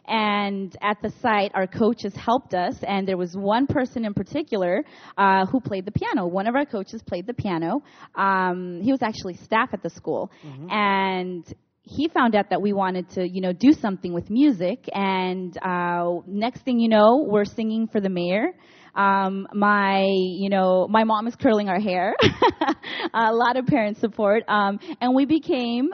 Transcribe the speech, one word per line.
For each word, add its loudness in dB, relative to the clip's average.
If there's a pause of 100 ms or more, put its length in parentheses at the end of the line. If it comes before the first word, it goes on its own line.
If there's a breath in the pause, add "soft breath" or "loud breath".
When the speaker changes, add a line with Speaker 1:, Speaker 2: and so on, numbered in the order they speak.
Speaker 1:
And -2
at 0
the -4 (140)
site, 2
our 0
coaches -2
helped -2
us, -2 (100)
and -2
there -2
was -6
one 0
person -2
in -4
particular, -2 (320 loud breath)
uh, 4
who 0
played -6
the -10
piano. -2
One -2
of 0
our 0
coaches -10
played -8
the -8
piano. -4 (320 loud breath)
Um, -2
he 2
was 0
actually -6
staff 0
at -8
the -4
school. -6 (140)
Speaker 2:
Mm-hmm. -16
Speaker 1:
And -2 (260)
he -6
found 2
out 0
that 0
we -2
wanted -4
to, -4
you -6
know, -2
do 6
something -4
with -6
music. 0
And, -2
uh, -2 (100)
next -4
thing 0
you 2
know, 6
we're 2
singing -4
for -2
the 0
mayor. 0 (460 loud breath)
Um, 0
my, 2
you 0
know, 2
my 4
mom 0
is -8
curling 2
our 0
hair. 0
<laughs> 0
A 2
lot 2
of -4
parent 0
support. 2
Um, 2 (240 loud breath)
and 2
we 4
became 0